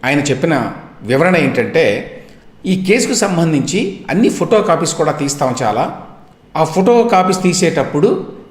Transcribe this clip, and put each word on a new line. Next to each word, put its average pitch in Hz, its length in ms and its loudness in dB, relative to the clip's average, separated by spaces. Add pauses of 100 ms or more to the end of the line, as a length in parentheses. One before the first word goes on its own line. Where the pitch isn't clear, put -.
ఆయన 143 140 2
చెప్పిన 135 520 -2 (300)
వివరణ 151 360 2
ఏంటంటే, 123 760 0 (540)
ఈ 185 220 0
కేసుకు 247 260 2
సంబంధించి 170 880 0 (100)
అన్ని 214 200 2
ఫోటో - 320 0
కాపీస్ 165 320 0
కూడా 151 180 0
తీస్తాం 139 520 -2
చాలా, 117 380 -2 (560)
ఆ 160 60 2
ఫోటో 190 400 2
కాపీస్ 190 400 2
తీసేటప్పుడు 160 920 0 (180)